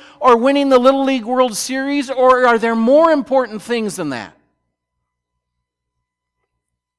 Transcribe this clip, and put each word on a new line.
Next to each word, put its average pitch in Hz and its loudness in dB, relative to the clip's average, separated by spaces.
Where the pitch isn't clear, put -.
or 247 4
winning 277 0
the 262 4
Little 269 2
League 262 -2
World 247 -2
Series, 269 -6
or 254 2
are 233 2
there 226 -2
more 285 4
important 247 -2
things 226 -6
than 160 -8
that? 110 -12